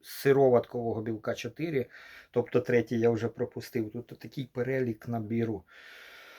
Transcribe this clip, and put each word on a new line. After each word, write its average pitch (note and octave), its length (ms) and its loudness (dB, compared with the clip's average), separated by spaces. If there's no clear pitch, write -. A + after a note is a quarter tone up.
сироваткового A#2+ 1000 2
білка A2+ 320 -6
чотири, C#3 520 -6
тобто A#2+ 280 2
третій A#2+ 400 2
я A#2 100 6
вже A#2 180 0
пропустив. A2+ 640 -6
Тут - 280 -14
такий A#2+ 340 -12
перелік B2 540 -4
набіру, A2+ 560 -2